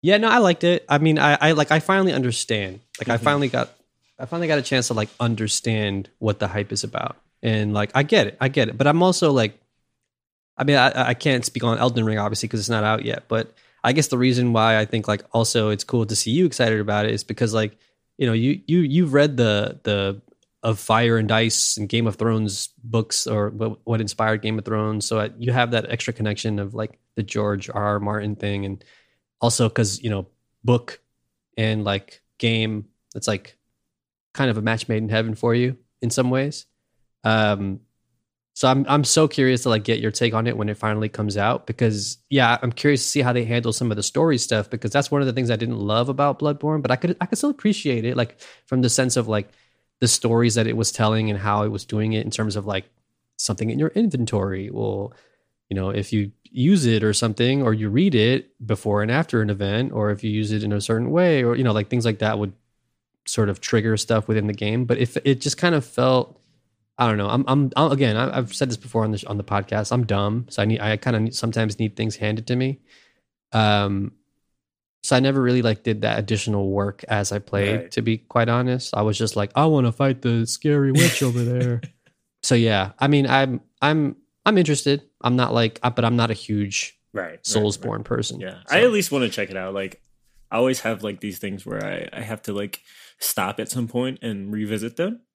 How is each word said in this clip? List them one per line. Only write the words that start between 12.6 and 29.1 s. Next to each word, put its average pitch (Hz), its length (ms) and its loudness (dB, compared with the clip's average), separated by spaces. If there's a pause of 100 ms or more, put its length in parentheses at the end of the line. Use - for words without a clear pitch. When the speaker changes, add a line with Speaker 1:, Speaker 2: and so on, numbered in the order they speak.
Speaker 1:
it's 101 100 -4
not 110 140 0
out 110 200 0
yet. 117 240 -6
But 113 240 -2 (320)
I 123 80 2
guess 151 160 2
the 131 80 -2
reason 123 380 2
why 110 240 4
I 107 80 2
think, 107 200 -4
like, 104 160 -2 (100)
also 113 360 2
it's 104 160 -2
cool 117 220 0
to 110 100 -4
see - 140 -2
you 170 160 4
excited 117 340 0
about 104 240 0
it 110 80 0
is 107 120 -4
because, - 280 -2
like, 110 240 0 (400)
you 135 100 -2
know, 117 60 2
you, 117 340 0
you, 165 120 2
you've 156 340 2
read 143 240 4
the, 107 460 0
the 101 400 -2 (400)
Of 110 160 0
Fire 117 400 2
and 110 120 0
Ice 113 460 2
and 104 140 -6
Game 117 160 2
of 107 100 -2
Thrones 110 520 -2 (140)
books, 113 440 -2
or 104 240 0
what, 107 340 -6
what 113 160 0
inspired 110 400 0
Game 110 180 -4
of 104 60 -8
Thrones. 107 400 -2
So, 110 140 -2
uh, 107 100 -2 (100)
you 120 140 -2
have 120 200 0
that 113 180 -2
extra 117 240 -6
connection 107 440 -2
of, 101 140 -6
like, 110 260 -8 (180)
the 113 60 -2
George 104 460 -2
R 104 160 -4
R 104 160 0
Martin 104 360 -4
thing. 101 280 -4
And 98 180 -8 (600)